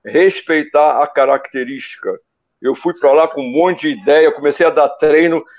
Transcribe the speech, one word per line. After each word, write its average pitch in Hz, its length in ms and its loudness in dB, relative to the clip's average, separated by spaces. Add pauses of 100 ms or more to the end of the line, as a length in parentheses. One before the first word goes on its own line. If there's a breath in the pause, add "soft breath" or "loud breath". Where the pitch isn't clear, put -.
respeitar 151 960 0
a 147 60 0
característica. 131 1080 -4 (460)
Eu 127 140 -2
fui 170 240 -6
pra 139 140 4
lá 160 140 4
com 147 140 -8
um 127 80 -8
monte 160 380 -2
de 135 120 -6
ideia, 147 320 4
comecei 147 340 -2
a 160 40 4
dar 151 200 2
treino. 160 540 0 (160 soft breath)